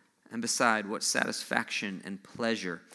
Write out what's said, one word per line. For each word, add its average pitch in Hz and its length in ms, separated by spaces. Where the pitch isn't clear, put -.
And 113 120
beside, 110 460
what 107 160
satisfaction - 1000
and 98 180
pleasure 101 600